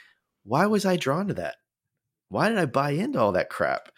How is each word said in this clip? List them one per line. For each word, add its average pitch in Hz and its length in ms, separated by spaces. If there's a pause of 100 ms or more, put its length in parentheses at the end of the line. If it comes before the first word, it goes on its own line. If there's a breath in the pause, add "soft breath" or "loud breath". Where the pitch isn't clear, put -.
(440 loud breath)
"Why 139 220
was 214 180
I 185 120
drawn 170 320
to 160 60
that? 80 220 (720)
Why 131 220
did 220 80
I 165 80
buy 139 240
into 214 280
all 104 140
that 87 160
crap?" - 500